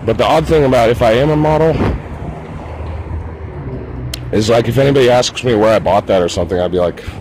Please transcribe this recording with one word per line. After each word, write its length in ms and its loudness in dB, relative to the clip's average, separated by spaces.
But 140 0
the 80 2
odd 200 2
thing 180 4
about 260 4
if 120 0
I 100 4
am 180 2
a 60 2
model 380 2
is, 180 0
like, 180 2
if 80 -2
anybody 320 4
asks 360 0
me 100 2
where 200 4
I 40 4
bought 300 2
that 120 4
or 80 0
something, 300 -2
I'd 140 0
be 60 0
like 240 -2